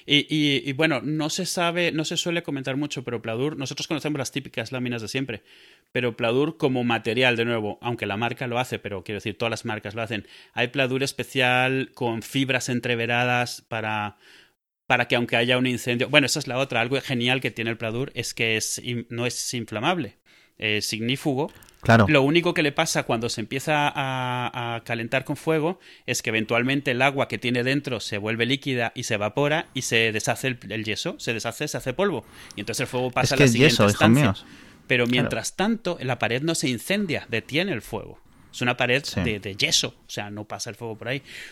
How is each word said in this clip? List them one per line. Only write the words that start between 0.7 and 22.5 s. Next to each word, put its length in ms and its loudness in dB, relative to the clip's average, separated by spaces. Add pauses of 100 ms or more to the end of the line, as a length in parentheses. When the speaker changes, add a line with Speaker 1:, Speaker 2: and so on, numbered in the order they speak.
Speaker 1:
bueno, 280 0
no 280 -2
se 160 -4
sabe, 460 0
no 140 -2
se 100 -6
suele 280 -2
comentar 340 -4
mucho, 260 -4
pero 180 -4
pladur, 360 -2
nosotros 300 -6
conocemos 320 -4
las 120 -6
típicas 400 -6
láminas 300 -4
de 80 -8
siempre, 340 -4 (480)
pero 240 0
pladur 420 2
como 280 2
material, 500 4
de 100 2
nuevo, 360 0
aunque 240 -4
la 100 -2
marca 320 -2
lo 100 -2
hace, 220 -2
pero 240 -8
quiero 140 -6
decir, 200 -6
todas 120 0
las 160 -6
marcas 300 -6
lo 60 -4
hacen, 260 -6 (260)
hay 160 0
pladur 340 0
especial 920 0
con 280 -2
fibras 480 -2
entreveradas 1000 0
para, 480 -4 (720)
para 220 2
que 80 4
aunque 180 0
haya 220 4
un 100 2
incendio, 420 0
bueno, 160 6
esa 140 0
es 80 -6
la 100 -4
otra, 220 0
algo 220 0
genial 400 0
que 100 -4
tiene 200 -4
el 60 -6
pladur 380 -4
es 180 -6
que 220 0
es 260 -2
in-, 280 -6
no 160 -2
es 280 -4
inflamable, 680 -4 (380)
es 360 -2
ignífugo. 580 -2 (300)
Speaker 2:
Claro. 280 10
Speaker 1:
Lo 140 8
único 300 4